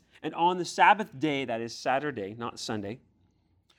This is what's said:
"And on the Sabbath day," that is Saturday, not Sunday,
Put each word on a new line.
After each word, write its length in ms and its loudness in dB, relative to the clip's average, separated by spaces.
"And 100 -6
on 240 2
the 80 -4
Sabbath 540 4
day," 260 0
that 160 -4
is 140 -6
Saturday, 580 -2
not 240 -8
Sunday, 420 -6